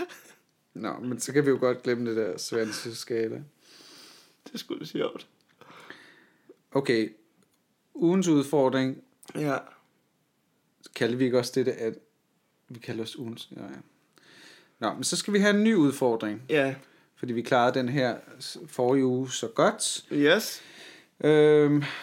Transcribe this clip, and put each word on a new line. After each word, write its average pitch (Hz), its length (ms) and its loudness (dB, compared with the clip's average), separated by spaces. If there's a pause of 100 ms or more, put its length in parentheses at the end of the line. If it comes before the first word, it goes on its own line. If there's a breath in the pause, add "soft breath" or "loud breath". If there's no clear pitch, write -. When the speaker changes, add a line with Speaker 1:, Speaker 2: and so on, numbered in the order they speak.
(760 loud breath)
Speaker 1:
Nå, 101 240 -8
men 120 220 -8
så - 120 -8
kan 147 120 4
vi 139 60 2
jo 127 100 4
godt 123 220 0
glemme 120 280 -2
det 110 60 -2
der 101 220 -2
svanseskala. 113 960 -4 (1080 loud breath)
Speaker 2:
Det - 100 -18
er 240 40 -10
sgu - 200 -10
da - 60 -12
sjovt. - 420 -6 (1500 loud breath)
Speaker 1:
Okay. 117 400 0 (840)
Ugens 175 340 2
udfordring. 135 760 2 (320)
Speaker 2:
Ja. 151 220 -2 (1400)
Speaker 1:
Kalder 120 220 0
vi 131 80 2
ikke 123 140 2
også 120 160 -2
det, 127 140 0
at 117 260 -4 (760)
vi 123 100 -16
kalder 113 240 -10
os 110 160 -12
ugens? 120 380 -12
Ja, - 60 -14
ja. - 60 -16 (1080 soft breath)
Nå, 104 160 -2
men 127 100 -8
så 180 120 -2
skal 202 160 -4
vi 202 60 4
have 202 180 4
en 208 80 4
ny 226 100 4
udfordring. 123 760 2
Speaker 2:
Ja. 135 260 2 (420 soft breath)
Speaker 1:
Fordi 123 160 -6
vi 117 100 -2
klarede 123 360 4
den 127 100 -2
her 123 280 0 (240)
s-, - 260 -14
forrige 131 400 2
uge 127 240 -2
så - 180 -6
godt. - 640 -2
Speaker 2:
Yes. 151 500 2 (580 loud breath)
Speaker 1:
Øhm, 151 640 6 (200 loud breath)